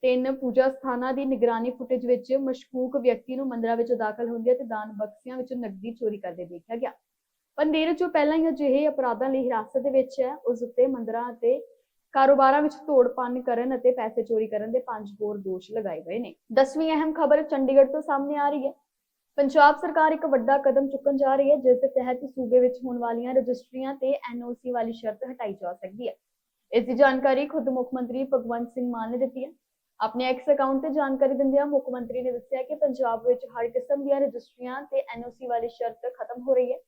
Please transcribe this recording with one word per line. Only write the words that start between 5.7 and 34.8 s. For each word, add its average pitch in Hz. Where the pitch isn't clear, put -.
ਚੋਰੀ 214
ਕਰਦੇ 180
ਦੇਖਿਆ 175
ਗਿਆ। 247
ਪੰਧੇਰ 311
ਜੋ 349
ਪਹਿਲਾਂ 311
ਹੀ 320
ਅਜਿਹੇ 285
ਅਪਰਾਧਾਂ 254
ਲਈ 262
ਹਿਰਾਸਤ 240
ਦੇ 262
ਵਿੱਚ 262
ਹੈ, 254
ਉਸ 233
ਉੱਤੇ 247
ਮੰਦਿਰਾਂ 233
ਅਤੇ 233
ਕਾਰੋਬਾਰਾਂ 269
ਵਿੱਚ 294
ਤੋੜ 262
ਭੰਨ 247
ਕਰਨ 247
ਅਤੇ 247
ਪੈਸੇ 226
ਚੋਰੀ 220
ਕਰਨ 214
ਦੇ 254
ਪੰਜ 214
ਹੋਰ 208
ਦੋਸ਼ 190
ਲਗਾਏ 202
ਗਏ 175
ਨੇ। 247
ਦਸਵੀਂ 269
ਅਹਿਮ 311
ਖਬਰ 302
ਚੰਡੀਗੜ੍ਹ 269
ਤੋਂ 302
ਸਾਹਮਣੇ 285
ਆ 285
ਰਹੀ 285
ਹੈ। 277
ਪੰਜਾਬ 285
ਸਰਕਾਰ 311
ਇੱਕ 320
ਵੱਡਾ 269
ਕਦਮ 269
ਚੁੱਕਣ 277
ਜਾ 269
ਰਹੀ 277
ਹੈ, 302
ਜਿਸ 254
ਦੇ 269
ਤਹਿਤ 254
ਸੂਬੇ 254
ਵਿੱਚ 247
ਹੋਣ 247
ਵਾਲੀਆਂ 240
ਰਜਿਸਟਰੀਆਂ 254
ਤੇ 269
ਐਨ 240
ਓ 240
ਸੀ 247
ਵਾਲੀ 233
ਸ਼ਰਤ 226
ਹਟਾਈ 233
ਜਾ 180
ਸਕਦੀ 202
ਹੈ। -
ਇਸ 233
ਦੀ 254
ਜਾਣਕਾਰੀ 269
ਖੁਦ 294
ਮੁੱਖ 254
ਮੰਤਰੀ 254
ਭਗਵੰਤ 233
ਸਿੰਘ 247
ਮਾਨ 226
ਨੇ 247
ਦਿੱਤੀ 262
ਹੈ। 302
ਆਪਣੇ 233
ਐਕਸ 254
ਅਕਾਊਂਟ 269
ਤੇ 311
ਜਾਣਕਾਰੀ 269
ਦਿੰਦਿਆਂ 277
ਮੁੱਖ 285
ਮੰਤਰੀ 247
ਨੇ 254
ਦੱਸਿਆ 254
ਕਿ 269
ਪੰਜਾਬ 247
ਵਿੱਚ 247
ਹਰ 233
ਕਿਸਮ 262
ਦੀਆਂ 277
ਰਜਿਸਟਰੀਆਂ 247